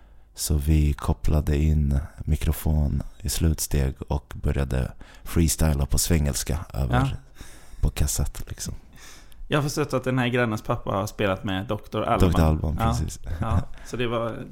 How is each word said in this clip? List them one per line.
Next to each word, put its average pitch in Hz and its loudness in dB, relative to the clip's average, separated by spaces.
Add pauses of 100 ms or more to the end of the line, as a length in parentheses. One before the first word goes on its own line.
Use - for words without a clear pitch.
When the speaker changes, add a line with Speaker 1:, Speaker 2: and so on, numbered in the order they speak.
(340)
Speaker 1:
så - 0
vi 73 4
kopplade 76 2
in 73 4 (200)
mikrofon 76 0 (180)
i - -6
slutsteg 73 0 (140)
och - -2 (100)
började 67 0 (300)
freestyla 78 2
på - 2
svengelska - 0 (160)
över, 87 -2
Speaker 2:
Ja. 131 2 (720)
Speaker 1:
på 78 4
kassett, - -2
liksom. - -10 (760)
Speaker 2:
Jag 151 2
har 139 2
förstått 143 -2
att 127 -2
den 131 0
här 123 2
grannens 120 0
pappa - -4
har 101 0
spelat 101 0
med 95 -2
doktor 107 -4
Alban. 92 4
Speaker 1:
doktor 80 4
Alban, 78 2
Speaker 2:
Ja. 113 2
Speaker 1:
precis. 117 -2 (220)
Speaker 2:
Ja. 113 0 (260)
Så - -8
det 127 0
var, 117 -4